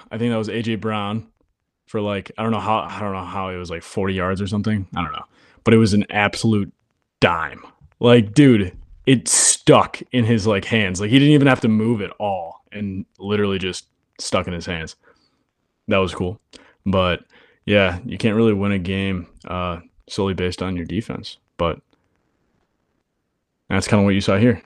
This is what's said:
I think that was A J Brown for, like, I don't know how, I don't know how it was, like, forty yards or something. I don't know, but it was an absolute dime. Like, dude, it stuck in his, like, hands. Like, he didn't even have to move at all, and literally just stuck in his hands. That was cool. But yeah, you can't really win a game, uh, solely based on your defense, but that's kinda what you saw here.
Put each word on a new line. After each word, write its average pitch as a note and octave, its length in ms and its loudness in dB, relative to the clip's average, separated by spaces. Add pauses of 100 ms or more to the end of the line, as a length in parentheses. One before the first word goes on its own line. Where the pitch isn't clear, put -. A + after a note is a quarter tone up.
I A2+ 100 -10
think A#2+ 120 0
that A2+ 80 0
was G#2+ 100 -4
A A2 140 -4
J A2+ 140 -2
Brown G#2+ 500 -4 (600)
for, A2 140 -6
like, G2+ 380 -4
I G#2+ 60 -4
don't A2+ 80 0
know G#2+ 80 -2
how, G#2+ 180 0
I E2+ 220 -6
don't G#2 120 -6
know F#2 120 -8
how F#2+ 240 -8
it F#2 80 -8
was, F2 140 -10
like, E2+ 120 -10
forty G2 320 -4
yards F#2 260 -2
or G2+ 60 -4
something. G2+ 480 -2
I F2 80 -4
don't D#2 100 -6
know, - 120 -10 (400)
but A2+ 100 6
it A2+ 40 8
was G#2+ 160 4
an G#2 160 2
absolute G#2 640 0 (460)
dime. D#2+ 480 0 (320)
Like, A#2 360 6
dude, A#2 420 6 (280)
it C3 220 2
stuck - 760 2 (120)
in B2 120 2
his, G#2+ 220 2
like, G2 180 0
hands. F#2+ 360 -2
Like, G#2 100 -2
he C3 80 6
didn't C#3+ 160 6
even C#3+ 140 6
have C3 140 4
to A#2+ 60 2
move A2 340 2
at F2+ 100 -8
all, F2+ 580 -8
and G2 340 -8 (140)
literally G2+ 400 -2
just F2+ 300 -6 (320)
stuck - 260 -2
in F#2 60 -8
his E2+ 120 -8
hands. E2 300 -8 (920)
That F#2+ 100 2
was F#2 160 0
cool. F#2+ 260 -6 (460)
But F#2 380 0 (420)
yeah, G2 400 2
you - 120 -10
can't G#2+ 180 0
really A2+ 180 4
win G2 180 -2
a G2 60 -2
game, F#2+ 480 -4 (220)
uh, F2+ 320 -6 (280)
solely G2 260 -2
based F2+ 280 -4
on F2+ 140 -4
your E2+ 100 -6
defense, - 520 -8 (180)
but E2+ 240 -4 (1900)
that's F#2+ 200 -2
kinda G#2 160 4
what G2 100 2
you G2 60 0
saw G2 160 0
here. A#2 280 2